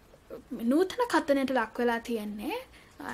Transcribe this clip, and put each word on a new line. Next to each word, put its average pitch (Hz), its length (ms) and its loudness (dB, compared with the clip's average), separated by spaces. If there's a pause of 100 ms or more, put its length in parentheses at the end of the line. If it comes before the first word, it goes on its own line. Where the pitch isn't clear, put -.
(520)
නූතන 330 560 2
කතනයට 277 420 2
ලක් 233 280 -2
වෙලා 240 200 2
තියෙන්නේ, 226 680 -6 (340)
අ, - 140 -12